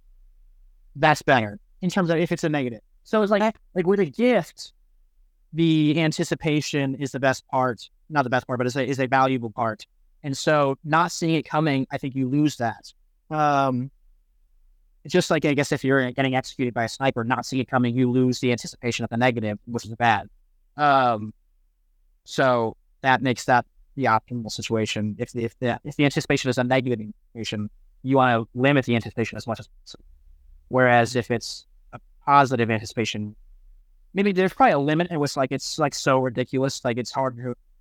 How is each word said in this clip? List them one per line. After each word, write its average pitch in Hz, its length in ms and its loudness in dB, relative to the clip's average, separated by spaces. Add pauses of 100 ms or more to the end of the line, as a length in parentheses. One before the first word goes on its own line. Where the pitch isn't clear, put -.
(960)
that's 151 260 2
better 110 380 2 (220)
in 180 80 -2
terms 180 200 2
of 165 80 2
if 170 140 0
it's 170 120 -2
a 165 60 0
negative. 127 320 -2 (220)
So 220 180 0
it's 202 100 0
like, 214 240 2 (200)
like, 180 100 0
with 202 140 2
a 190 60 2
gift, 220 680 -2 (800)
the 156 480 2
anticipation 147 960 -2
is 139 160 -8
the 139 80 -8
best 131 280 -2
part. 127 400 -2 (220)
Not 147 140 -2
the 123 60 -6
best 123 180 -2
part, 127 100 -4
but 123 100 -2
it's 123 80 -2
a, 139 100 0
is 135 140 -4
a 131 80 0
valuable 131 440 2
part. 113 340 -4 (380)
And 139 120 -6
so 143 480 2
not 165 280 2
seeing 160 240 -2
it 147 80 -2
coming, 143 480 0
I 139 60 -6
think 131 180 -8
you 131 120 -2
lose 147 300 2
that. - 360 -6 (360)
Um, 139 640 0 (1120)
it's 143 100 -6
just 180 180 2
like, 160 140 0
I 147 80 2
guess, 143 180 0
if 143 120 -2
you're 131 280 2
getting 135 240 0
executed 127 380 -4
by 117 100 -2
a 110 60 -2
sniper, 131 340 -2
not 120 220 -2
seeing 131 160 -2
it 120 80 -6
coming, 123 260 0
you 127 160 2
lose 127 280 2
the 127 120 0
anticipation 120 540 -6
of - 40 -10
the 117 80 -6
negative, 113 480 0
which 117 200 -8
is 110 100 -12
bad. 110 320 2 (480)
Um, 127 580 2 (920)
so 123 500 0 (260)
that 127 200 2
makes 127 240 -2
that 123 200 2 (300)
the 131 100 -4
optimal 110 460 -2
situation. 110 680 -4
If 120 140 -8
the, 117 140 -6
if - 140 -10
the, 120 260 -4
if 147 100 -12
the 147 100 4
anticipation 139 440 0
is 120 80 -2
a 127 60 0
negative 127 360 0
anticipation, 107 720 -8 (340)
you 135 140 2
wanna 120 260 4 (100)
limit 135 320 4
the 120 100 2
anticipation 113 420 -4
as 104 100 -12
much 113 120 -6
as 107 100 -18 (120)
possible. - 240 -20 (600)
Whereas 123 480 4
if 120 160 -2
it's - 340 -6 (280)
a - 60 -18 (260)
positive 131 440 4
anticipation, 107 640 -4 (800)
maybe 196 200 0
there's 185 200 2
probably 247 200 4
a 143 60 2
limit. 156 320 2
It 170 60 -4
was 147 200 -2
like, 135 140 0
it's, - 280 -6
like, 151 160 0
so 131 240 2
ridiculous, 131 640 -2
like, 120 140 -2
it's 120 140 -6
hard 131 260 -4
to, 123 180 -8 (260)